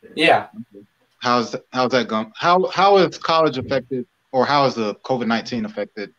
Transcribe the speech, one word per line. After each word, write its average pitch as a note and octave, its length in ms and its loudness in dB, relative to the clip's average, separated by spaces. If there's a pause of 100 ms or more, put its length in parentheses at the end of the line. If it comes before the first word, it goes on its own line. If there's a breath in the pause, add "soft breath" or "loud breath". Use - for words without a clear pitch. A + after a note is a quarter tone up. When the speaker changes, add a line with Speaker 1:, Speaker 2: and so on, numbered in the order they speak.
(160)
Speaker 1:
Yeah. - 320 2 (720)
Speaker 2:
How's, A#2+ 360 0 (180)
how's B2+ 180 0
that A#2+ 160 0
going? A2 280 -6
How, F3 320 2
how G3 300 4
has D#3+ 220 2
college D#3 400 0
affected, B2+ 480 -6 (240)
or B2+ 160 2
how C#3+ 160 2
has B2 120 2
the G#2+ 200 -4
covid A#2+ 320 -4
nineteen A2+ 380 -4
affected, G2+ 540 -10